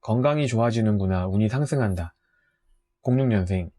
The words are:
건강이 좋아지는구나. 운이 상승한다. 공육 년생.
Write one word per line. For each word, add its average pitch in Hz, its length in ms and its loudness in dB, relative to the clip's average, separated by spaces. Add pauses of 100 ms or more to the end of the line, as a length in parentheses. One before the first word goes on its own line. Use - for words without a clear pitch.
건강이 143 460 0
좋아지는구나. 110 800 0
운이 101 220 0
상승한다. 113 640 -2 (880)
공육 131 240 0
년생. 92 520 0